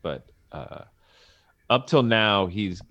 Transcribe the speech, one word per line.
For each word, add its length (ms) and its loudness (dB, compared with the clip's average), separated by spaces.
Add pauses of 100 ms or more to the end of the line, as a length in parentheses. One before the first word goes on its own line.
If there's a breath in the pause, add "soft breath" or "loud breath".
But, 260 -10 (240)
uh, 320 -16 (840 soft breath)
up 200 0
till 160 4
now, 420 2
he's, 340 -6 (100)